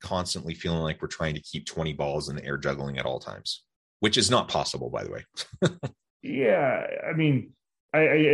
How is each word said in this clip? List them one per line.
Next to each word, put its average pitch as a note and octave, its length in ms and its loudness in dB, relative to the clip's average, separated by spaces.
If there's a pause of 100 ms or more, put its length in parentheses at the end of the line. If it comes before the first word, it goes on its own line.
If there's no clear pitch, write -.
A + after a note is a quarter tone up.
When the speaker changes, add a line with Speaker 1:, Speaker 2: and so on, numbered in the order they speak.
Speaker 1:
constantly F2+ 540 -4
feeling E2 260 -2
like D#2 220 -4
we're D#2 60 -8
trying D#2 260 -4
to D2+ 80 -8
keep - 240 -10
twenty D#2+ 260 -4
balls D2 380 -4
in C#2+ 40 -8
the C#2 100 -10
air C#2 120 -6
juggling C#2+ 420 -4
at B1 60 -6
all B1 160 -4
times, - 420 -12 (380)
which A2 160 2
is G#2+ 140 4
not A#2 180 4
possible, C2+ 400 -2
by A1 160 -4
the G1+ 60 -8
way. - 140 -10 (380)
<laughs> F3 60 4 (540)
Speaker 2:
Yeah, F3+ 600 2 (240)
I E3 40 -4
mean, D3+ 400 2 (420)
I, D3+ 60 6
I, D3+ 160 6 (180)